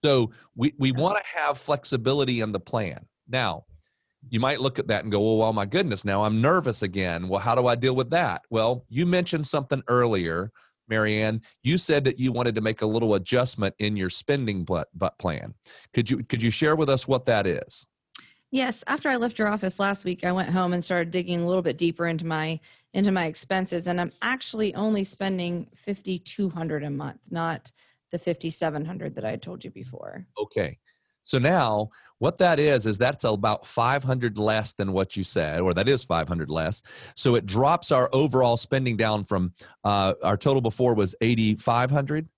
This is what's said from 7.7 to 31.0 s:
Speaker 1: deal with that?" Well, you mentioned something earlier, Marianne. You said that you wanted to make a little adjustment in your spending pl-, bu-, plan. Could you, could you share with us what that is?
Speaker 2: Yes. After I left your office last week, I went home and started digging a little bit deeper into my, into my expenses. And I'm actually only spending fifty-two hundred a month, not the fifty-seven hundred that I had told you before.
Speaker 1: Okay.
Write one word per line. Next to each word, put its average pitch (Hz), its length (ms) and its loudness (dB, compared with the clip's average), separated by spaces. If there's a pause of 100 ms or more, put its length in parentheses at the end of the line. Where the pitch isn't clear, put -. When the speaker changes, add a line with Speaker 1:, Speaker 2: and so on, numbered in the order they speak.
Speaker 1:
deal 127 200 0
with 127 160 -2
that?" 156 380 0
Well, 117 400 0
you 139 160 0
mentioned 175 420 0
something 135 400 -2
earlier, 104 640 2 (380)
Marianne. 110 520 0 (200)
You 156 160 2
said 147 260 2
that 127 160 0
you 127 140 0
wanted 117 220 0
to 113 60 -2
make 110 200 -2
a 110 40 0
little 110 300 2
adjustment 101 640 0
in 107 160 0
your 95 140 -2
spending 110 560 -2
pl-, 82 180 -2 (100)
bu-, 90 240 -2
plan. 76 360 -4 (400)
Could 120 160 0
you, 135 160 0
could 117 180 -2
you 117 60 4
share 151 260 2
with 156 140 2
us 131 180 2
what 131 200 2
that 104 200 4
is? - 400 -4 (640)
Speaker 2:
Yes. 254 340 -2
After 302 240 -2
I 254 60 2
left 233 240 -2
your 214 80 2
office 202 320 -2
last 196 260 -2
week, 180 180 -4
I 180 80 0
went 185 180 0
home 180 240 2
and 175 100 -2
started 170 260 -2
digging 175 320 -2
a 170 60 0
little 180 160 2
bit 151 160 -2
deeper 170 260 0
into 165 200 -2
my, 160 340 -4 (340)
into 196 180 2
my 180 140 2
expenses. 180 600 -4
And 175 120 0
I'm 175 120 -4 (100)
actually 226 540 -4
only 214 280 0
spending 180 720 -4
fifty-two 190 760 -6
hundred 151 320 -4
a 147 80 -6
month, 143 300 -8 (100)
not 165 400 -6 (400)
the 170 80 -6
fifty-seven 160 680 -4
hundred 180 300 -10
that 104 100 -8
I 110 60 -2
had - 100 -8
told - 240 -14
you - 60 -14
before. - 560 -16 (100)
Speaker 1:
Okay. - 400 -4 (460)